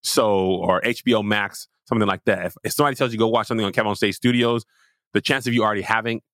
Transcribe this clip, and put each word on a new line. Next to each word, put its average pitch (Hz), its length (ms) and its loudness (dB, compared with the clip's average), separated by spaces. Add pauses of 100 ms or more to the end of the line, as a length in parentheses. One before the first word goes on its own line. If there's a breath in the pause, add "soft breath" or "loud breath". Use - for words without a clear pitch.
So, 120 240 2
or 92 560 2
H 117 200 -2
B 120 120 4
O 107 80 0
Max, 104 440 -2 (180)
something 110 220 0
like 92 180 -2
that. 90 200 0
If, 92 180 -6
if - 100 -6
somebody 143 220 2
tells 123 160 -2
you 113 60 -8
go 113 100 2
watch 110 200 0
something 110 180 -2
on 98 60 -2
Kev 110 160 0
on 101 80 -2
Stage 101 200 0
Studios, 120 500 0 (480)
the 107 80 0
chance 131 260 -2
of 117 60 -2
you 117 100 2
already 107 180 0
having 113 400 -2 (120)